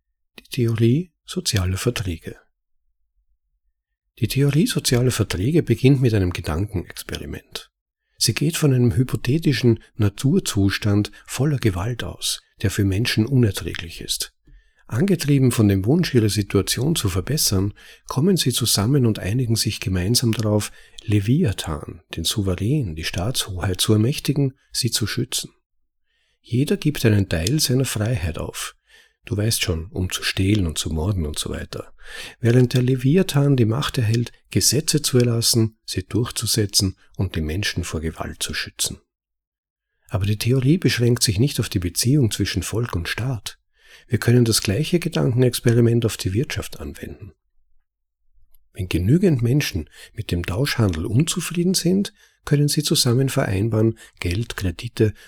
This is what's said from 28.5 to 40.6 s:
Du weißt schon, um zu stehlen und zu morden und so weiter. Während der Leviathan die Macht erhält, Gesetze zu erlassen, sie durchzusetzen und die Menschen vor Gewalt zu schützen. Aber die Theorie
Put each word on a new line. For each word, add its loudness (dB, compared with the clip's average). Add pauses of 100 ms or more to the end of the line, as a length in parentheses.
Du -4
weißt -2
schon, -4
um -4
zu -10
stehlen 0
und -4
zu -4
morden -2
und -8
so -6
weiter. -12 (460)
Während 4
der 2
Leviathan 2
die 4
Macht -2
erhält, 0 (180)
Gesetze 2
zu 2
erlassen, 2
sie -6
durchzusetzen -2 (200)
und -2
die -2
Menschen -4
vor -6
Gewalt -6
zu -6
schützen. -8 (1080)
Aber -2
die 0
Theorie 2